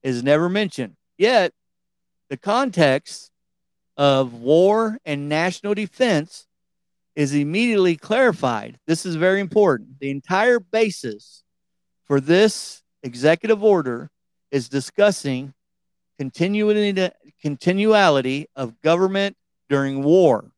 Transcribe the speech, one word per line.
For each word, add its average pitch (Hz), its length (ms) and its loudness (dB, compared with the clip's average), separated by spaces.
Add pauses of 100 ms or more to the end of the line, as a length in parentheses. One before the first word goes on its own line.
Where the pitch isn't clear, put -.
is 123 180 -4
never 151 280 2
mentioned. 180 460 -6 (220)
Yet, 202 340 2 (760)
the 139 80 -10
context 185 920 -2 (680)
of 135 380 0
war 196 680 2
and 143 240 -8
national 175 460 -4
defense 202 680 -4 (720)
is 147 180 -2
immediately 180 640 0
clarified. 143 880 -2
This 160 180 -2
is 175 120 -6
very 185 260 0
important. 160 580 0
The 139 120 -6
entire 202 480 0
basis 185 840 -6 (600)
for 139 160 0
this 180 640 0 (180)
executive 160 600 0
order 151 480 0 (400)
is 135 180 -4
discussing 139 840 -2 (640)
continuity, 202 880 -2 (320)
continuality 156 1040 0 (100)
of 120 260 -10
government 190 540 0 (320)
during 135 360 -2
war. 156 540 2